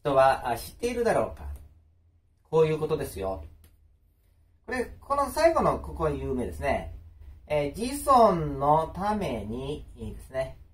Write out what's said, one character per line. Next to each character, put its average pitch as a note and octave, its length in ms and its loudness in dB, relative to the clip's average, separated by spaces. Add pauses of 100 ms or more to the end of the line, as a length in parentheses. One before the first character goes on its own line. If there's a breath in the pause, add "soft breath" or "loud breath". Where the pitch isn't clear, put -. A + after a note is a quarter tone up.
人 C#3+ 140 0
は、 C3+ 360 4
あ、 A#2 60 -2
知 - 160 -12
っ - 40 -20
て A#3+ 120 -4
い B3 60 -2
る A#3 100 -2
だ G3+ 100 2
ろ A#2+ 200 -2
う - 40 -20
か。 - 60 -14 (1040)
こ D#3+ 100 4
う D#3+ 60 6
い D#3 60 0
う D3+ 60 -2
こ D3+ 100 -4
と D#3 80 0
で A#2 100 -4
す - 120 -10
よ。 F#2+ 260 -6 (1200)
こ B3 60 -8
れ、 B3 120 -2 (160)
こ C#4 160 -2
の C4+ 140 0
最 E4 240 4
後 C#4 80 2
の、 D#3+ 180 2
こ - 140 -12
こ D#3 140 0
有 C3+ 260 -4
名 A#2+ 120 -2
で F2 60 -8
す - 80 -14
ね。 F#2+ 340 -2 (520 soft breath)
え D3 300 -2
ー、 C4 220 -6
子 - 80 -6
孫 A3+ 280 8 (240)
の D3+ 360 4
た G3+ 200 -2
め C3 300 -4
に、 C3 420 -8 (100)
い A2 120 -12
い G2 60 -12
で - 80 -16
す - 80 -20
ね。 - 260 -6 (160)